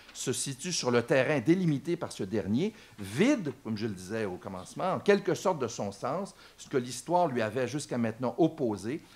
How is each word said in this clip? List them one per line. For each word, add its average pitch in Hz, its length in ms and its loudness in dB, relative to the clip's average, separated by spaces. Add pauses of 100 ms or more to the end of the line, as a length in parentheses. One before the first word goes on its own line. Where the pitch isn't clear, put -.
(140)
se - 180 -4
situe 139 400 -4
sur 123 200 0
le 120 100 6
terrain 135 380 4
délimité 165 580 2
par - 140 -6
ce - 120 -6
dernier, 107 480 0 (280)
vide, 147 520 2 (120)
comme 110 140 -2
je 113 100 -2
le 104 60 -4
disais 95 320 -4
au 92 100 -4
commencement, 98 580 -6
en 127 60 -2
quelque 202 340 4
sorte 185 240 0
de 123 100 -2
son 107 240 -6
sens, 160 440 -6 (200)
ce - 140 -20
que 147 80 0
l'histoire 160 500 0
lui 120 140 0
avait 110 260 0
jusqu'à 135 300 -4
maintenant 113 400 -2
opposé, 135 640 0 (140)